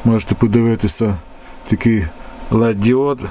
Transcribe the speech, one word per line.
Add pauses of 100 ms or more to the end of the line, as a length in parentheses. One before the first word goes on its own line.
можете
подивитися, (540)
такий (460)
лед
діод (100)